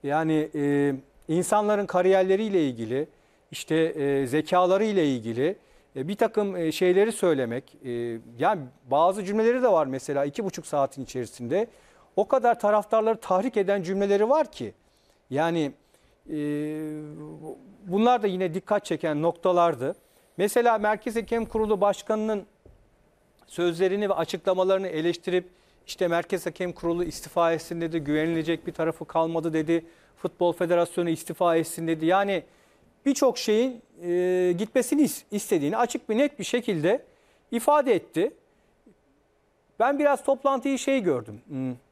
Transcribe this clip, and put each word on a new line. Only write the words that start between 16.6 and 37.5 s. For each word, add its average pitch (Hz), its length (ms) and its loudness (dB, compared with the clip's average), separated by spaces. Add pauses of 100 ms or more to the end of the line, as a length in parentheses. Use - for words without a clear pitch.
bunlar 220 360 2
da 220 40 -2
yine 180 280 -2
dikkat 202 300 -2
çeken 156 380 -2
noktalardı. 170 720 0 (400)
Mesela 220 420 2
Merkez 214 380 -2
Hakem 226 300 -4
Kurulu 214 340 -2
Başkanı'nın 214 680 0 (1000)
sözlerini 185 640 0
ve 190 60 2
açıklamalarını 185 760 0
eleştirip, 175 600 -2 (380)
işte, - 220 -2
Merkez 170 380 -2
Hakem 175 260 -6
Kurulu 175 320 -2
istifa 165 480 0
etsin 165 280 -6
dedi, 165 200 -4
güvenilecek 160 680 -2
bir 170 60 -8
tarafı 165 320 -4
kalmadı 165 480 -2
dedi, 160 320 0 (320)
Futbol 175 360 -2
Federasyonu 170 580 0
istifa 165 460 0
etsin 165 300 -2
dedi. 160 200 -2
Yani 190 360 2 (640)
birçok 262 320 2
şeyin, 233 440 0 (200)
e, 180 560 2
gitmesini 254 440 0
is-, - 280 0
istediğini 190 460 0
açık 233 320 -2
bir 220 100 0
net 285 200 0
bir 190 60 -8
şekilde 214 580 0 (480)